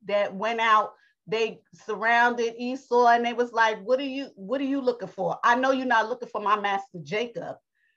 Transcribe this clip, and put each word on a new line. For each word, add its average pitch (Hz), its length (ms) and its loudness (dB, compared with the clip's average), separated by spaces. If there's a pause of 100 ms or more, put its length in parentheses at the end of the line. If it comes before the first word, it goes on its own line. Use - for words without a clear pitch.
that 202 280 0
went 220 260 -2
out, 214 340 4 (320)
they 214 360 -4 (120)
surrounded 233 800 0
Esau 247 520 2
and 240 160 6
they 240 100 -2
was 240 180 -2
like, 220 300 2
"What 254 180 0
are 285 40 -4
you, 269 300 -8
what 196 260 -6
are 277 40 -4
you 277 160 -2
looking 240 280 -4
for? 165 360 -6
I 240 120 4
know 262 160 2
you're 262 140 -2
not 226 220 0
looking 240 200 -8
for 214 120 -8
my 208 180 0
master 196 440 -4
Jacob, 202 560 -8 (380)